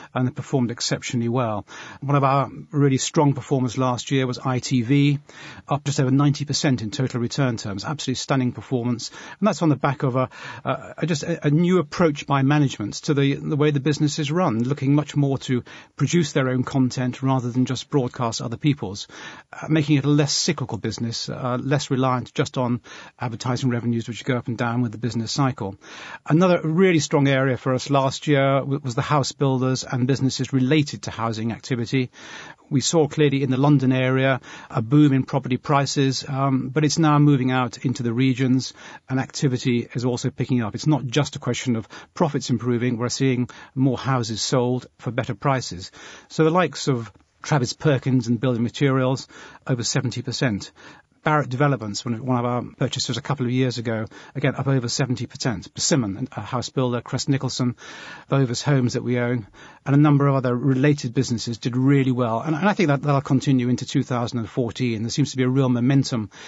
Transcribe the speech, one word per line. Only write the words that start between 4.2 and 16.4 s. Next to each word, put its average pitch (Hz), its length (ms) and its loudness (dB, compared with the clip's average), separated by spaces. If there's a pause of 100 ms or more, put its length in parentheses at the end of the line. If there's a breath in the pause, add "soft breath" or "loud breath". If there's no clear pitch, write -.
was 123 100 -6
I 127 220 -2
T 123 240 0
V, 143 360 4 (480 loud breath)
up 143 160 -2
just 143 160 -2
over 131 120 2
ninety 143 340 2
percent 131 380 0
in 104 80 -6
total 127 280 -4
return 120 380 0
terms. 98 280 -8
Absolutely 135 340 -6
stunning 127 320 0
performance. 117 580 -4 (300 loud breath)
And 202 80 2
that's 180 160 0
on 160 60 6
the 139 60 4
back 139 280 0
of 127 120 0
a, 131 140 0 (340 loud breath)
a, 131 360 -6
a 165 80 -2
just 160 160 -2
a, 160 240 -4
a - 20 4
new 175 300 4
approach 156 480 0
by 139 160 2
management 139 500 2 (120)
to 151 100 2
the, 139 180 2
the 151 220 -4
way 147 160 4
the 147 80 0
business 147 400 0
is 147 120 -4
run, 147 320 0
looking 135 300 0
much 147 220 0
more 139 240 2
to 127 240 -2 (320 loud breath)
produce 151 380 0
their 131 160 2